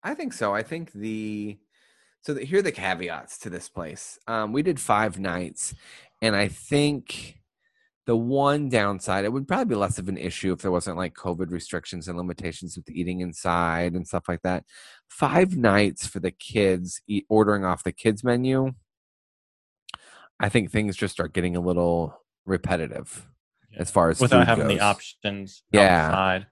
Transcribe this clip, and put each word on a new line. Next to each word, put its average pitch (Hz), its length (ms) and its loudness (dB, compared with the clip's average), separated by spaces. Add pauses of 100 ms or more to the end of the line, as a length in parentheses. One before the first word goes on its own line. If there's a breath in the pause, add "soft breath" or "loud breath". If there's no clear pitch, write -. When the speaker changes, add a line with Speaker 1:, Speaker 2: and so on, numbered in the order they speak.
Speaker 1:
I 233 120 -6
think 302 180 -8
so. 101 240 -2
I 110 80 -2
think 165 300 -10
the, 107 640 -6 (640)
so 147 140 -4
the, 123 100 -8
here 185 140 2
are - 20 2
the 196 100 0
caveats 87 680 -6
to - 100 -12
this 85 180 -10
place. - 500 -12 (100)
Um, 110 260 -4
we 139 100 0
did 165 160 0
five 104 400 2
nights, 90 540 -6 (480 loud breath)
and 110 160 2
I 101 100 2
think - 920 -2 (680)
the 120 100 2
one 139 540 2
downside, 101 560 0
it 113 80 -2
would 135 160 -4
probably 240 160 0
be 147 100 0
less 101 240 0
of 92 80 -8
an 98 100 -6
issue 92 360 -4
if 87 80 -6
there 95 100 -2
wasn't, 87 240 -2
like, 90 200 -6
covid 87 360 -6
restrictions 85 560 -8
and 87 100 -8
limitations 87 600 -8
with 85 120 -18
eating 90 300 -4
inside 87 760 0
and 87 140 -6
stuff - 220 -6
like 87 140 -4
that. 90 200 -2 (460 loud breath)
Five 170 480 2
nights 104 500 4
for - 140 -8
the 90 100 -2
kids, 92 760 -2
eat, 101 200 -4
ordering 104 380 4
off 90 180 -2
the 92 80 -4
kids' 107 320 -2
menu, 131 480 0 (1700 loud breath)
I 90 100 0
think 107 220 2
things 107 240 0
just - 180 -4
start 85 200 -4
getting 87 220 -2
a 87 40 0
little 87 600 0 (260)
repetitive 82 840 -4 (440)
Speaker 2:
Yeah. - 100 -10
Speaker 1:
as 90 100 -6
far 85 180 6
as 85 100 0
Speaker 2:
Without 123 200 6
Speaker 1:
food 117 80 6
Speaker 2:
having 113 220 4
the 101 60 2
Speaker 1:
goes. 92 60 0
Speaker 2:
options 101 880 -2
Speaker 1:
Yeah. 92 360 8
Speaker 2:
outside. 95 440 2